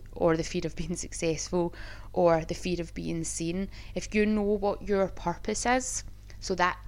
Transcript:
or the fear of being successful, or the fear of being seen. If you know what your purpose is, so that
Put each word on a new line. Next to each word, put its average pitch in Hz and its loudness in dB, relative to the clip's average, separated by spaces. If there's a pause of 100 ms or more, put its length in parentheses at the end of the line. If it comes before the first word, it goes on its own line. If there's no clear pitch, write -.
(140)
or 165 4
the 160 2
fear 175 -2
of 156 -6
being 165 -2
successful, 170 -2 (360)
or 170 6
the 165 -4
fear 175 -2
of 170 -8
being 165 -2
seen. 170 -2 (240)
If - -4
you 214 6
know 214 4
what 202 2
your 196 2
purpose - -2
is, 254 0 (360)
so - -2
that 175 4